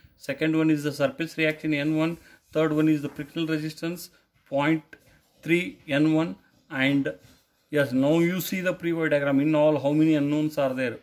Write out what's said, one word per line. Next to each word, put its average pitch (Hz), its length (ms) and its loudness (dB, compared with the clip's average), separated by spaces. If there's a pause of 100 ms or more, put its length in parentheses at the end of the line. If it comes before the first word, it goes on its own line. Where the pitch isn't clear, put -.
(160)
second 156 400 -2
one 160 140 4
is 147 140 2
the 147 80 -2
surface 143 440 -4
reaction 156 380 -2
N 151 220 0
one, 165 200 -2 (360)
third 156 200 0
one 156 160 2
is 151 140 2
the 147 60 -6
frictional 156 400 -8
resistance 156 640 -8 (380)
point 151 360 0 (580)
three 175 460 -2
N 151 260 2
one, 170 220 0 (340)
and 139 420 0 (580)
yes, 143 200 0
now 139 300 2
you 175 200 0
see 190 200 -6
the 180 160 -2
free 170 160 -4
body 165 180 0
diagram. 143 300 2
In 151 160 2
all, 151 240 4
how 139 100 0
many 156 240 4
unknowns 151 420 0
are 139 160 0
there? 127 300 -4